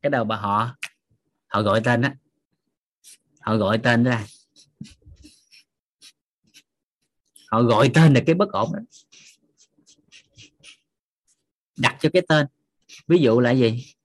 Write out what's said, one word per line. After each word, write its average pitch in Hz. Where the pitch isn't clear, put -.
cái 143
đầu 123
bà 110
họ, 104
họ 104
gọi 104
tên 120
á, 135
họ 107
gọi 104
tên 120
ra, 117
họ 113
gọi 117
tên 160
được 120
cái 165
bất 196
ổn 110
đó, 208
đặt -
cho 156
cái 180
tên. 151
Ví 170
dụ 123
là 120
gì? 123